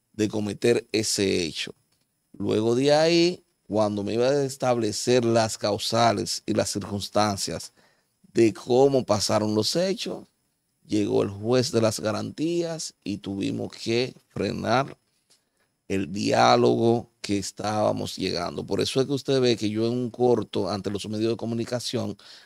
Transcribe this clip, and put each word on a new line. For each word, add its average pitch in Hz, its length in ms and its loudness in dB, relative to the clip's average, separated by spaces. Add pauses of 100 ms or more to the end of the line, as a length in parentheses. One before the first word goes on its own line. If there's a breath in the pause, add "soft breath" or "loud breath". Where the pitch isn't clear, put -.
(140)
de 107 140 0
cometer 107 640 0
ese 98 520 0
hecho. - 300 -8 (600)
Luego 107 380 0
de 139 180 4
ahí, 170 520 2 (240)
cuando 104 340 0
me 104 120 -4
iba 120 140 2
a 143 160 2
establecer 123 800 0
las 117 340 2
causales 107 880 0
y 107 80 -2
las 107 160 0
circunstancias 101 1000 -2 (600)
de 113 200 6
cómo 127 520 4
pasaron 107 500 0
los 107 220 0
hechos, - 480 -4 (600)
llegó 107 360 0
el 104 80 -2
juez 117 400 0
de 113 120 2
las 107 180 0
garantías 160 920 -4 (100)
y 101 140 -6
tuvimos 110 540 -6
que 120 420 -4 (140)
frenar 101 680 -2 (920)
el 98 240 -2
diálogo 117 960 4 (120)
que 101 180 -2
estábamos 107 800 -2
llegando. 87 480 -4
Por 98 160 -2
eso 107 200 0
es 131 60 0
que 143 60 -4
usted 135 280 0
ve 123 160 4
que 107 140 -2
yo 113 160 -2
en 117 60 0
un 123 180 -2
corto 110 600 2
ante 101 200 -4
los 101 180 -6
medios 107 220 -2
de 113 60 -2
comunicación 113 800 -4 (300 soft breath)